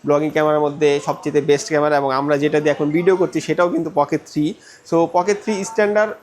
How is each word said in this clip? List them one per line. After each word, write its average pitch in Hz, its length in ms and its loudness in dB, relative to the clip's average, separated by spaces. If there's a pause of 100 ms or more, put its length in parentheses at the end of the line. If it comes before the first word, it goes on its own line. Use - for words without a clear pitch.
ব্লগিং 147 300 0
ক্যামেরার 151 300 2
মধ্যে 143 240 0 (180)
সবচেয়ে 143 420 -2
বেস্ট 143 240 2
ক্যামেরা, 147 280 2
এবং 139 80 -2 (100)
আমরা 147 240 0
যেটা 151 200 2
দিয়ে 147 120 2
এখন 151 120 -2 (100)
ভিডিও 180 240 2
করছি 160 260 -2
সেটাও 175 280 0
কিন্তু 160 220 -2
Pocket 147 240 0 (100)
থ্রি। 151 140 -2 (440)
So 170 60 -2 (200)
Pocket 196 280 2
থ্রি 220 100 -2 (160)
স্ট্যান্ডার্ড 208 540 0